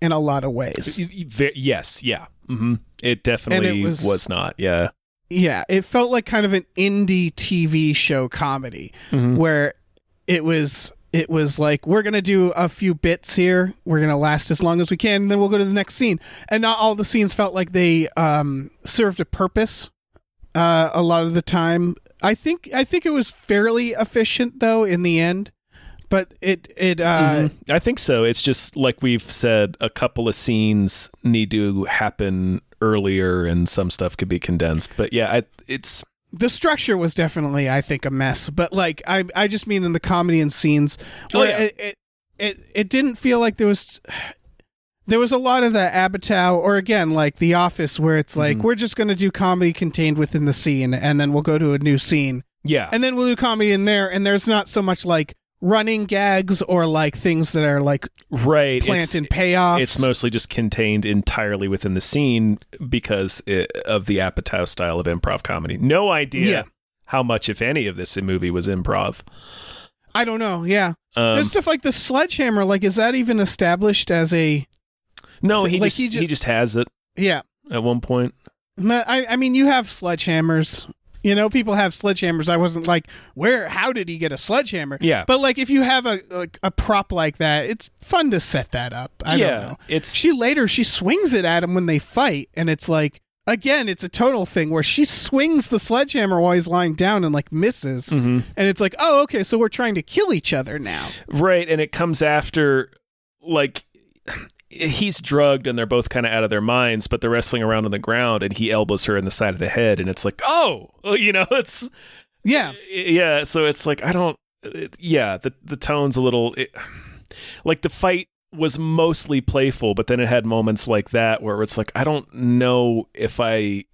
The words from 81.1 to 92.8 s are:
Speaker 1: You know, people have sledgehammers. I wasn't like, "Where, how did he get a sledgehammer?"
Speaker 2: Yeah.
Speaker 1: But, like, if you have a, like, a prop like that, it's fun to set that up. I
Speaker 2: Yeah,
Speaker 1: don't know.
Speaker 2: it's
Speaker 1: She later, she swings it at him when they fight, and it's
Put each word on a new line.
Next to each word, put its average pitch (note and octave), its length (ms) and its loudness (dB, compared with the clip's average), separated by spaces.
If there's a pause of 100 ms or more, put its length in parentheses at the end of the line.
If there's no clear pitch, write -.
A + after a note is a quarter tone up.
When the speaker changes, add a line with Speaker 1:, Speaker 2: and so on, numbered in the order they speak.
Speaker 1:
You G3+ 120 2
know, G#3 140 2
people G#3+ 260 0
have G3 180 2
sledgehammers. F3 560 -2
I E3+ 80 2
wasn't E3+ 280 0
like, E3+ 220 0 (260)
"Where, G3+ 360 0
how A3 240 -2
did F#3+ 160 -6
he E3+ 80 -8
get D#3+ 160 -2
a C3 40 -8
sledgehammer?" F#3+ 640 -2
Speaker 2:
Yeah. C#3 260 2
Speaker 1:
But, B3+ 140 2
like, C4+ 180 0
if C4+ 120 -4
you C4+ 140 6
have B3+ 220 2
a, G#3 140 -2 (100)
like, F3 320 -8
a F#3+ 80 0
prop - 440 -2
like D#3+ 240 -2
that, D3+ 320 0
it's A3 200 -8 (120)
fun E4 300 0
to F#3 100 0
set - 320 -4
that A#2+ 180 -4
up. B2 340 -14
I D#3+ 120 0
Speaker 2:
Yeah, G3+ 140 2
Speaker 1:
don't G#2+ 180 -6
know. - 80 -12 (100)
Speaker 2:
it's D#3 260 -2
Speaker 1:
She E4 200 4
later, B3+ 340 2
she A#3+ 160 2
swings C#4 500 0
it F#3+ 120 2
at E3+ 180 2
him F3+ 120 -2
when F3+ 100 2
they D#3+ 120 2
fight, G3 580 -2
and E3 140 -2
it's D#3 200 -2